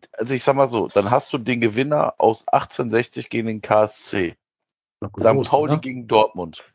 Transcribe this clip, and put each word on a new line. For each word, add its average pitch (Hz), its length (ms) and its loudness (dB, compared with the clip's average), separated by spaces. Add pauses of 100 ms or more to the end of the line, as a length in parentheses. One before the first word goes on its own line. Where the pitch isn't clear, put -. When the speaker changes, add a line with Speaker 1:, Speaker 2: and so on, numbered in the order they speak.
(120)
Speaker 1:
also 120 220 -4
ich 123 100 -2
sag 135 120 4
mal 139 120 4
so, 113 200 -2
dann 101 220 0
hast 135 220 0
du 147 60 -2
den 120 220 -2
Gewinner 135 580 0
aus 110 300 2
achtzehnhechtzig - 840 -2
gegen 117 160 -4
den 110 160 -8
K 107 220 4
S - 220 -6
C. 92 300 -4 (640)
Speaker 2:
Noch 101 160 -10
Speaker 1:
Sankt 104 220 4
Speaker 2:
gelost, 120 120 -2
Speaker 1:
Pauli 147 220 2
Speaker 2:
oder? 156 80 2
Speaker 1:
gegen 127 280 -10
Dortmund. 98 560 0 (100)